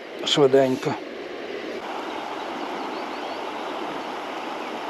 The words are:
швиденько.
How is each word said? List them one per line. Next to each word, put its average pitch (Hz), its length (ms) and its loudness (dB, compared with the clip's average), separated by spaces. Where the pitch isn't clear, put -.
швиденько. 135 680 8